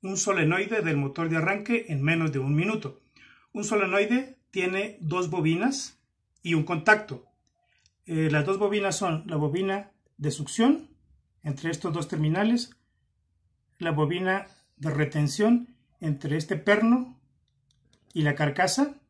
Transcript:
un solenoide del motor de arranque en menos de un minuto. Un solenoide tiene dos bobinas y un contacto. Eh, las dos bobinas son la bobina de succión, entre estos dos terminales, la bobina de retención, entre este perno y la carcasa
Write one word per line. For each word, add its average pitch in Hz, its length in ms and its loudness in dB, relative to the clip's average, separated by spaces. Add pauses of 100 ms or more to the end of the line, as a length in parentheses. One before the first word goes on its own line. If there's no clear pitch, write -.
un 190 160 -6
solenoide 196 640 2
del 165 160 0
motor 143 320 -2
de 165 80 0
arranque 208 540 0
en 143 120 -2
menos 160 300 2
de 139 60 -2
un 135 160 0
minuto. - 480 -2 (500)
Un 208 120 -6
solenoide 208 760 0 (120)
tiene 190 520 -4
dos 170 260 -2
bobinas 175 720 0 (420)
y 165 120 -2
un 156 80 2
contacto. 175 640 0 (800)
Eh, 160 240 0
las 147 160 2
dos 190 120 -2
bobinas 196 380 0
son 165 300 -2
la 170 100 -4
bobina 190 540 -2 (260)
de 147 140 -4
succión, 233 580 2 (540)
entre 151 280 -6
estos 165 220 -4
dos 160 160 -4
terminales, 190 680 0 (1000)
la 170 140 -4
bobina 185 560 0 (320)
de 143 100 -6
retención, 151 880 2 (240)
entre 151 380 -2
este - 180 -4
perno 226 640 2 (960)
y 156 80 -2
la 147 120 2
carcasa 185 600 0 (160)